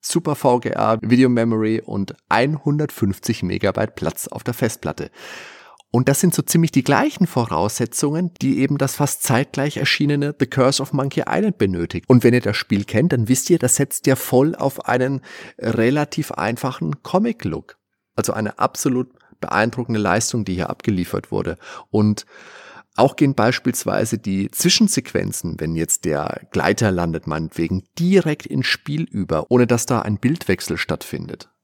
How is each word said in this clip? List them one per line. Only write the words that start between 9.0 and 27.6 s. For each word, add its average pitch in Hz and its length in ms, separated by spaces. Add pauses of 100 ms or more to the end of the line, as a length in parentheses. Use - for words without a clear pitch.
zeitgleich 139 540
erschienene 143 600
The 139 100
Curse 135 340
of 135 100
Monkey 135 340
Island 202 320
benötigt. 87 520
Und 123 160
wenn 120 80
ihr 123 80
das 104 160
Spiel - 260
kennt, 151 300
dann 117 160
wisst - 200
ihr, 170 100
das - 160
setzt - 320
ja 135 100
voll 143 380
auf - 340
einen 127 320 (360)
relativ 135 760
einfachen 127 680
Comic-Look. 185 760 (400)
Also - 160
eine 107 260
absolut 127 480 (320)
beeindruckende 113 640
Leistung, 104 420
die 92 120
hier 90 140
abgeliefert - 640
wurde. 53 260 (340)
Und 107 340 (680)
auch 131 200
gehen 139 200
beispielsweise 113 840
die 98 320
Zwischensequenzen, - 1080
wenn 80 160
jetzt 80 300
der 76 440
Gleiter 110 400
landet, 85 380
meinetwegen 82 560 (160)